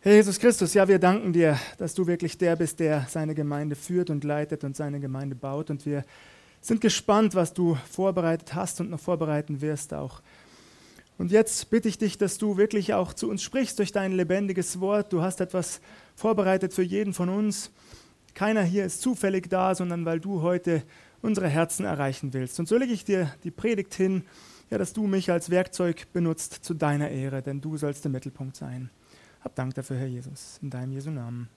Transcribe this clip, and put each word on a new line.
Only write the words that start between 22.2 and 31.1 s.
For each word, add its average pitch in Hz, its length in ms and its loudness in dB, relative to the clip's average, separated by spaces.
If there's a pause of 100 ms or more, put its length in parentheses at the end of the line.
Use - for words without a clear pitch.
willst. 127 260 -4
Und 170 80 -2
so 220 100 4
lege 254 140 0
ich 202 120 -4
dir 185 380 0
die 170 80 -8
Predigt 208 440 -2
hin, 190 280 0 (480)
ja, 220 80 -2
dass 190 140 -2
du 214 160 -2
mich 190 240 0
als 170 180 -2
Werkzeug 180 600 0
benutzt 165 500 -2
zu - 100 -6
deiner 147 380 0
Ehre, 135 320 -6
denn 139 180 -6
du 156 160 -6
sollst 143 280 -4
der 143 80 -2
Mittelpunkt 131 420 -8
sein. 127 360 -12 (520)
Hab - 120 -10
Dank 131 200 -4
dafür, 135 220 -6
Herr 127 100 -4
Jesus, 131 560 -12
in 139 80 -8
deinem 127 220 -8
Jesu 139 180 -8